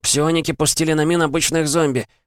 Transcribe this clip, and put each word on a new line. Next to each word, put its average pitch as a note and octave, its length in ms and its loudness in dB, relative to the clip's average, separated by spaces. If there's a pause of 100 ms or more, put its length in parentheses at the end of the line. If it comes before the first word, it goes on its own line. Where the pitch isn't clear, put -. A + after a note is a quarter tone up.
«Псионики D#3+ 500 0
пустили D#3 420 0
на D3+ 120 2
мин E3+ 160 0
обычных D#3+ 460 0
зомби, C#3+ 400 0 (180)